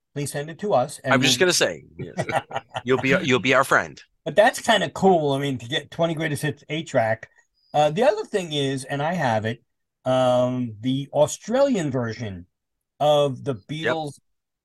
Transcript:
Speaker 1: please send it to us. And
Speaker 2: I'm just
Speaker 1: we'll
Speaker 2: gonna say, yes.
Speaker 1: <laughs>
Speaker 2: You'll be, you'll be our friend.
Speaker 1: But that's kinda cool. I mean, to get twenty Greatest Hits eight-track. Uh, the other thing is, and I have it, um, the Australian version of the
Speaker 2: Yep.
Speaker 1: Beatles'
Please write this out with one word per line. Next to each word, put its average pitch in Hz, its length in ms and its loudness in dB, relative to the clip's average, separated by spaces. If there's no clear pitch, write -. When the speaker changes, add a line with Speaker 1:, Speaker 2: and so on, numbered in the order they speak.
Speaker 1:
please 143 180 -6
send 147 180 -8
it 165 100 -14
to 202 140 -2
us. - 260 0
And 156 140 -2
Speaker 2:
I'm 131 80 4
just 127 140 4
Speaker 1:
we'll 185 120 4
Speaker 2:
gonna 175 60 4
say, 85 320 -2
yes. 90 280 -8
Speaker 1:
<laughs> - 320 -10
Speaker 2:
You'll 131 160 2
be, 135 240 2
you'll 127 160 2
be 127 140 2
our 131 100 6
friend. 95 380 0
Speaker 1:
But 151 100 -6
that's - 240 4
kinda 190 300 0
cool. 160 440 2
I 135 60 -2
mean, 139 200 -2
to 117 80 -14
get 147 240 -6
twenty 165 240 -2
Greatest 151 260 -4
Hits 143 280 -6
eight-track. 151 600 -2
Uh, 151 180 4
the 202 120 0
other 427 220 2
thing 180 280 -6
is, 135 320 -2
and 143 160 -6
I 160 120 -2
have 117 320 0
it, 110 180 -6
um, 127 760 2
the 135 320 -2
Australian 196 800 0
version 110 540 -6
of 143 460 2
the 139 100 -4
Speaker 2:
Yep. 151 260 -2
Speaker 1:
Beatles' 151 240 -8